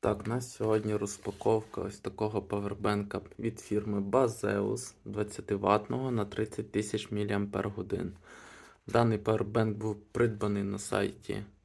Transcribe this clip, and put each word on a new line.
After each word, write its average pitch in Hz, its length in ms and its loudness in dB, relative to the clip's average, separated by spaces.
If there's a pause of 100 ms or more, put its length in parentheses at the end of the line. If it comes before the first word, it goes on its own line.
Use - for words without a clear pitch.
Так, 101 260 2
у - 20 -4
нас 123 240 -4
сьогодні 107 440 2
розпаковка 104 840 0
ось 98 180 -6
такого 107 440 -2
павербенка 101 800 -2 (180)
від 113 220 -4
фірми 104 400 0
Baseus, 104 960 0 (100)
двадцятиватного 107 1040 0
на 113 140 2
тридцять 107 480 -4
тисяч 104 380 -2
міліампер-годин. 101 1000 -2 (760)
Даний 113 320 4
павербенк 107 600 2
був 107 180 -2 (160)
придбаний 104 500 2
на 98 160 -2
сайті 101 680 -2 (200)